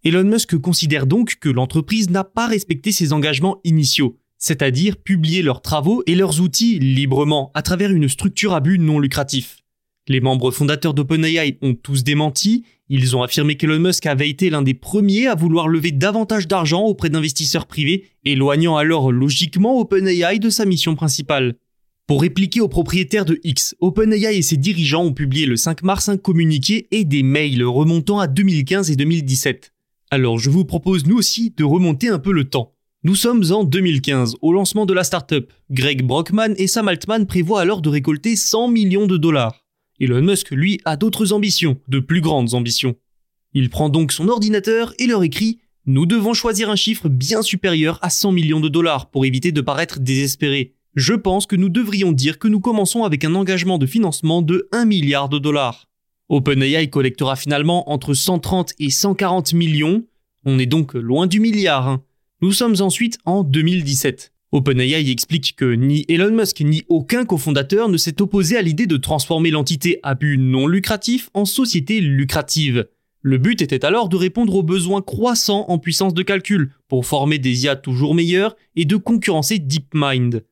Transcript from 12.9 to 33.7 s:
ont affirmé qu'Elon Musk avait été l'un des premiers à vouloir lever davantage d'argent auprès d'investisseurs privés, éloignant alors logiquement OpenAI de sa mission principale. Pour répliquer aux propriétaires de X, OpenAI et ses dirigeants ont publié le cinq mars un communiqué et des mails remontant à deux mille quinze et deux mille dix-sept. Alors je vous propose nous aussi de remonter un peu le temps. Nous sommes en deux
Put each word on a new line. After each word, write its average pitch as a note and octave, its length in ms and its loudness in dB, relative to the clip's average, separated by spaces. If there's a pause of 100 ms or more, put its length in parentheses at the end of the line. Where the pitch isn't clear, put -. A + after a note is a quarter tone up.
ont B2 60 0
affirmé D3 320 0
qu'Elon D#3 240 0
Musk F3 260 0
avait D3 240 0
été E3 220 0
l'un D3+ 100 0
des C3+ 140 2
premiers G3+ 520 0
à A#3+ 80 0
vouloir E3 340 2
lever E3 240 0
davantage G#3 540 0
d'argent E3+ 360 0
auprès G3+ 260 0
d'investisseurs D3+ 580 -2
privés, D#3+ 420 -2 (160)
éloignant D3 520 2
alors D3 360 2
logiquement F3 680 0
OpenAI F#3+ 640 0
de A3+ 100 2
sa G#3 160 0
mission E3+ 280 0
principale. C3+ 600 -2 (520)
Pour C#3+ 140 2
répliquer F#3 400 0
aux G#3+ 80 2
propriétaires F3+ 560 0
de D#3 200 0
X, - 360 -4
OpenAI G#3+ 560 2
et F3 60 2
ses D3 160 0
dirigeants E3 460 0
ont D3+ 100 0
publié C#3+ 320 -2
le B2 100 0
cinq D#3+ 260 -4
mars G3 280 -2
un G3 80 0
communiqué E3+ 720 0
et G#3 140 0
des C#3+ 180 2
mails C3+ 420 2
remontant D#3 540 2
à F#3+ 80 0
deux C#3 160 0
mille E3 220 2
quinze F3+ 260 -2
et C#3+ 60 0
deux C#3+ 80 0
mille D#3+ 200 0
dix-sept. C3 480 -4 (380)
Alors B2 280 0
je B2+ 120 0
vous E3+ 160 2
propose E3+ 400 -2
nous G#3 100 4
aussi A3+ 400 -2
de D#3 80 2
remonter E3 440 2
un G3 100 0
peu F#3 140 -2
le D3+ 120 2
temps. C3+ 300 -4 (300)
Nous F3+ 100 2
sommes A#3 380 2
en G#3 120 2
deux D#3+ 160 0